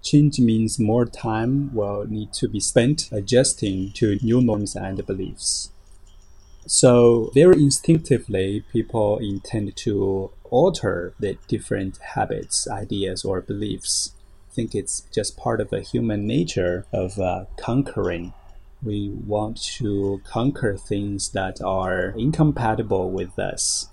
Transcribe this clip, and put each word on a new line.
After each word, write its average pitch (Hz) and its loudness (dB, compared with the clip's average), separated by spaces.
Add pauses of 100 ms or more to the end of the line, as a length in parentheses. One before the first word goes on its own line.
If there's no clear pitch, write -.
Change 147 4
means 113 2
more 113 4
time 120 -2
will 101 -2
need 107 -8
to - -4
be 107 -4
spent 127 2
adjusting 101 0
to 104 2
new 117 4
norms 107 0
and 98 -6
beliefs. - -6 (960)
So 120 6
very 165 10
instinctively, 110 2
people 110 0
intend 101 -6
to 98 -2 (140)
alter 107 0
the 101 -2 (120)
different 98 -4 (160)
habits, - -4
ideas, 98 -6
or 92 -2
beliefs. 101 -6 (340)
I - -20
think 113 -4
it's - -4 (100)
just - -4
part 117 -2
of 104 -4
the 104 -4
human 104 -2
nature 101 0
of, 98 -4
uh, 90 -2 (120)
conquering. 92 -2 (500)
We 104 -4
want 107 -4 (160)
to 98 0
conquer 117 0
things 101 -4
that 95 -4
are 92 -2
incompatible 113 2
with 92 -6
us - -4